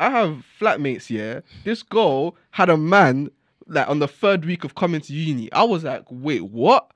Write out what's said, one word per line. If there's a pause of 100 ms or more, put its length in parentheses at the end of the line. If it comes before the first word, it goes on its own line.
I
have (120)
flatmates.
Yeah, (240)
this
girl (180)
had
a
man, (360)
like,
on
the
third
week
of
coming
to
uni.
I
was
like,
"Wait,
what?"